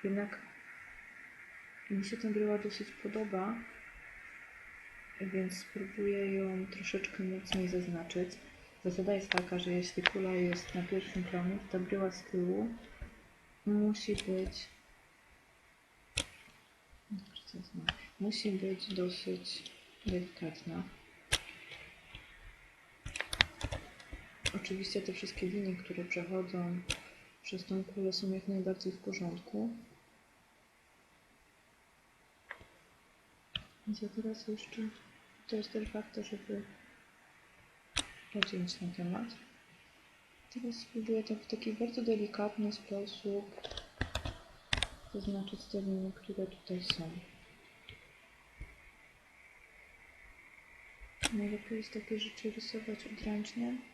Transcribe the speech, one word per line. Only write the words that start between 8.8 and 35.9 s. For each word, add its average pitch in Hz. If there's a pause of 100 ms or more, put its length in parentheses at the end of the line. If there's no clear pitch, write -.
Zasada 185
jest 196
taka, 180
że 180
jeśli 180
kula 190
jest 180
na 175
pierwszym 190
planie, 180
to -
ta 185
bryła 190
z -
tyłu 190 (1000)
musi 208
być, 190 (3500)
musi 208
być 190
dosyć 180 (340)
delikatna. 180 (3750)
Oczywiście 190
te 190
wszystkie -
linie, 190
które 180
przechodzą 180 (640)
przez 185
tą 190
kulę, 190
są 190
jak 190
najbardziej 190
w -
porządku. 190 (4000)
Więc 214
ja 208
teraz 220
jeszcze, 214 (640)
to 226
jest 214
też 214